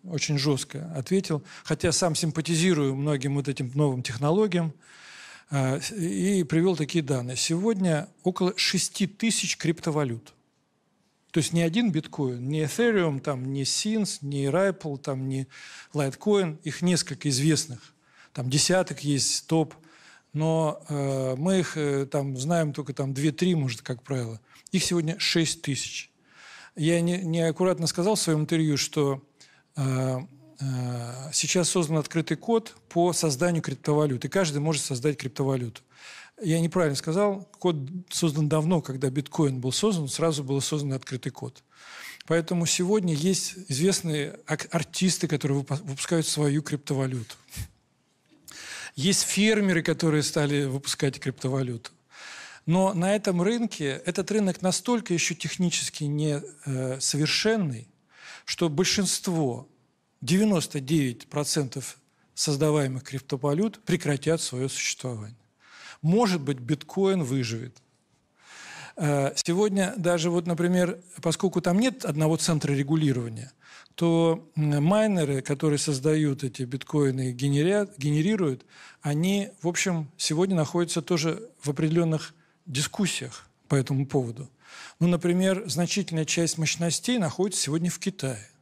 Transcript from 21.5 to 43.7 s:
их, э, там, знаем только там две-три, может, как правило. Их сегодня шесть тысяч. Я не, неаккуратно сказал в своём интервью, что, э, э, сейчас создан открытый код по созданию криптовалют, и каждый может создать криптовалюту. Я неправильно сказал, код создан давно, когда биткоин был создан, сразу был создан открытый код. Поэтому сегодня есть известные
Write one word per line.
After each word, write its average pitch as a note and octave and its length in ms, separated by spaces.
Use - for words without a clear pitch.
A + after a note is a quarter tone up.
их, D#3 180
э, C#3 300
там, C#3 300
знаем D#3 360
только C#3 200
там C#3 200
две-три, D#3 420
может, C3 280
как B2+ 200
правило. A#2 380
Их F3+ 100
сегодня E3 340
шесть - 440
тысяч. - 500
Я E3+ 240
не, F3 200
неаккуратно E3+ 680
сказал F#3+ 280
в - 40
своём D#3 220
интервью, D#3 340
что, C#3 480
э, C3 420
э, B2 720
сейчас E3 380
создан E3 280
открытый D#3 380
код A3 400
по F3 240
созданию D#3+ 480
криптовалют, D3 640
и - 20
каждый D#3 300
может D3+ 260
создать C3+ 340
криптовалюту. C3 640
Я E3 180
неправильно E3 360
сказал, G3 520
код F3+ 160
создан D3+ 400
давно, D#3 320
когда C3 300
биткоин C3+ 500
был B2+ 100
создан, F3 360
сразу D3+ 360
был C3+ 180
создан C#3+ 320
открытый C3 380
код. - 320
Поэтому E3+ 400
сегодня F3+ 480
есть E3+ 400
известные D3+ 800